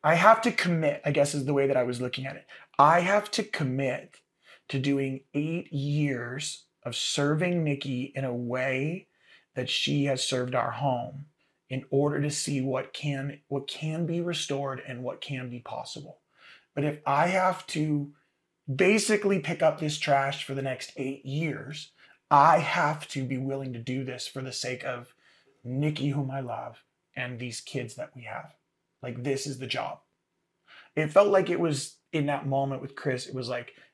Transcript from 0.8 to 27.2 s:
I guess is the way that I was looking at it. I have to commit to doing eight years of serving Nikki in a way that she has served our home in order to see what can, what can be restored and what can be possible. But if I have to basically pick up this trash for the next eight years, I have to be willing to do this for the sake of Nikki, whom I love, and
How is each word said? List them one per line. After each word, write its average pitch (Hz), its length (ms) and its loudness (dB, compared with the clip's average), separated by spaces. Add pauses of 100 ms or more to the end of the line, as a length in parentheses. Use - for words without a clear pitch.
I 151 60 0
guess 143 240 2
is 139 120 -2
the 147 80 0
way 139 120 4
that 135 100 4
I 127 60 4
was 120 180 -2
looking 127 260 -6
at 139 100 -10
it. - 100 -20 (320)
I 160 220 8
have 202 320 2
to 220 100 0
commit 135 800 -2 (480)
to 139 100 -2
doing 135 440 0 (120)
eight 160 380 -2
years 139 920 -2 (200)
of 120 100 -8
serving 160 680 2
Nikki 139 500 -2
in 135 100 -4
a 123 100 -2
way 131 760 -2 (460)
that 127 140 -4
she 143 360 0
has 135 220 0
served 127 280 -2
our 120 160 0
home 127 560 -2 (420)
in 131 220 -6
order 143 320 2
to 147 80 0
see 147 300 -2
what 131 320 -4
can, 139 560 -6
what 139 180 -4
can 156 400 -4
be 170 140 -2
restored 139 640 -4
and 123 160 -10
what - 180 -8
can 127 300 -8
be 120 80 -10
possible. - 600 -12 (540)
But 143 100 0
if 151 220 -2
I 143 200 4
have 185 420 0
to 147 440 -2 (600)
basically 202 680 4
pick 170 220 -4
up 151 180 4
this 151 180 -2
trash 139 460 2
for 135 100 -8
the 139 80 -4
next 131 340 -6
eight 135 300 -6
years, 151 640 -4 (400)
I 156 300 10
have 151 480 0
to 135 160 -4
be 127 140 -4
willing 135 360 -4
to 117 40 -8
do 127 260 -4
this 123 220 -8
for - 140 -8
the 131 120 -8
sake 127 320 -6
of 123 300 -8 (500)
Nikki, 143 440 -2
whom 139 220 -2
I 135 100 -6
love, - 420 -8 (320)
and 123 240 -8